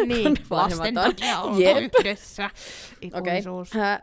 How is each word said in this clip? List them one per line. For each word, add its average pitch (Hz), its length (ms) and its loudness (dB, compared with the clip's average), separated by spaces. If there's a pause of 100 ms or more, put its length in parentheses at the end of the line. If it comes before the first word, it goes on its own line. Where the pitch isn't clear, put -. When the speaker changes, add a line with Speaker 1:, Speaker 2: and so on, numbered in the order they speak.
Speaker 1:
Niin, 240 180 0
Speaker 2:
Kun 302 120 4 (140)
vanhemmat 165 440 0
Speaker 1:
lasten 170 40 -2
Speaker 2:
on 185 60 2 (100)
Speaker 1:
takia - 260 -2
oltu 196 200 0
Speaker 2:
Jep. 185 160 6
Speaker 1:
yhdessä. 208 720 0 (640)
Speaker 2:
Okei. 180 240 -4
Speaker 1:
Ikuisuus. 180 380 -8
Speaker 2:
Äh, 202 260 0